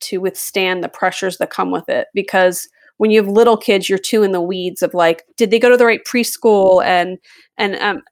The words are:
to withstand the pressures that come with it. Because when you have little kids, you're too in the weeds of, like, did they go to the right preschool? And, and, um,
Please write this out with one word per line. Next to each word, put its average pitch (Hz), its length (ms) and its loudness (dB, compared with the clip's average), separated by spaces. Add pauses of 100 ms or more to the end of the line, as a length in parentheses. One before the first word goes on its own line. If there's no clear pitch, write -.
to - 180 -6
withstand 185 640 -4
the 175 60 -8
pressures 185 480 -4
that - 140 -4
come 180 200 -4
with 170 180 -6
it. - 240 -2
Because 190 540 0 (300)
when 214 140 2
you 214 120 4
have 196 80 -4
little 226 260 4
kids, 196 320 -2
you're 190 80 0
too 214 260 0
in 190 80 0
the 180 100 -2
weeds 180 420 -6
of, 170 100 -2
like, 165 300 0 (140)
did 208 140 0
they 226 80 2
go 247 100 4
to 247 80 6
the 240 80 4
right 226 200 0
preschool? 202 800 2
And, 180 320 -2 (400)
and, 196 200 -2
um, 202 240 -4 (100)